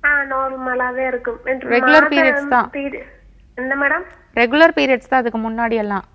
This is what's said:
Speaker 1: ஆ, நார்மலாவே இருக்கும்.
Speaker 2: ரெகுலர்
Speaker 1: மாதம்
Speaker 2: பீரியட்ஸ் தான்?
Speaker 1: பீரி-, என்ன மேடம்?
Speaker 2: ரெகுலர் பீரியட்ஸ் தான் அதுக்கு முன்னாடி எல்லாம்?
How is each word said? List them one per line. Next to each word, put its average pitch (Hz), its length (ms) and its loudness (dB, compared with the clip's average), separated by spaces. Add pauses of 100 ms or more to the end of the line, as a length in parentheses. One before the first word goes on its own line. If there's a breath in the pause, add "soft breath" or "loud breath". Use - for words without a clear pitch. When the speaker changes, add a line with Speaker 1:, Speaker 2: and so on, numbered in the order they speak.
Speaker 1:
ஆ, 285 140 2 (100)
நார்மலாவே 262 760 -4
இருக்கும். 247 380 -6
Speaker 2:
ரெகுலர் 254 420 0
Speaker 1:
மாதம் 302 240 6
Speaker 2:
பீரியட்ஸ் 285 360 2
தான்? 254 260 2
Speaker 1:
பீரி-, 277 280 -8 (540)
என்ன 262 200 -4
மேடம்? 285 280 -2 (320)
Speaker 2:
ரெகுலர் 294 400 4
பீரியட்ஸ் 269 340 0
தான் 262 100 2
அதுக்கு 226 320 -4
முன்னாடி 226 200 -2
எல்லாம்? 208 320 -2 (120)